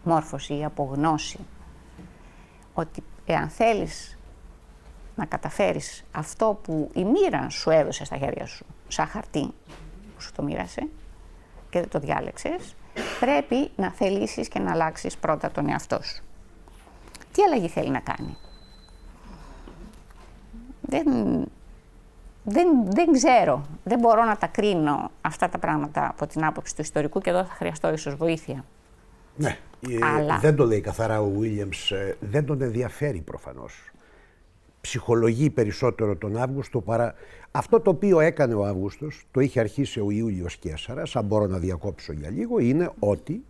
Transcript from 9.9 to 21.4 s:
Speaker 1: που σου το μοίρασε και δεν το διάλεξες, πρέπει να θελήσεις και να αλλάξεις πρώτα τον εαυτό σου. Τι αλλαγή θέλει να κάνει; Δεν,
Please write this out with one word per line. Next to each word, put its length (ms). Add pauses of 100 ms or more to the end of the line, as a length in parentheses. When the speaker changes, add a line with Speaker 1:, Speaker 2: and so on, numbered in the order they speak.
Speaker 1:
που 80
σου 100
το 100
μοίρασε 460 (840)
και 100
δεν 80
το 100
διάλεξες, 760 (440)
πρέπει 560
να 140
θελήσεις 580
και 100
να 140
αλλάξεις 440
πρώτα 340
τον 180
εαυτό 340
σου. 200 (1120)
Τι 100
αλλαγή 260
θέλει 220
να 100
κάνει; 360 (2500)
Δεν, 240 (1400)